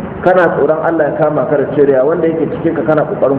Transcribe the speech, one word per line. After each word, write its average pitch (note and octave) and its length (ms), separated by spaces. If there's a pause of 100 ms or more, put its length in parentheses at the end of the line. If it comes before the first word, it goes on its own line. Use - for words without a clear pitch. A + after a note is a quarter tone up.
(180)
kana F#3 260 (120)
tsoron D#3 280
Allah D#3+ 200
ya C#3+ 120
kama D3+ 300
ka C#3 100
da C3+ 160
cewa C#3 320
wanda E3 240
yake D#3 240
cikin E3 220
ka - 80
kana D#3 220
kokarin C3+ 340